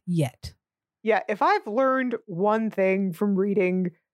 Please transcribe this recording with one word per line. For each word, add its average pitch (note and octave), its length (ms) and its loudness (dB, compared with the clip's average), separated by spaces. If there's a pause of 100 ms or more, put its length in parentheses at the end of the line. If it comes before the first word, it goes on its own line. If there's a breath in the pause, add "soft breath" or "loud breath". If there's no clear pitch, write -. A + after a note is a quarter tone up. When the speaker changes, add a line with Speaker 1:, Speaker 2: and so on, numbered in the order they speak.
Speaker 1:
yet. - 460 -4 (500)
Speaker 2:
Yeah, G#3+ 260 2
if G#3 100 -2
I've F#4 280 2
learned C4 480 0 (100)
one G#3 460 0
thing F#3+ 420 0
from G3+ 220 0
reading, F#3 560 0 (220)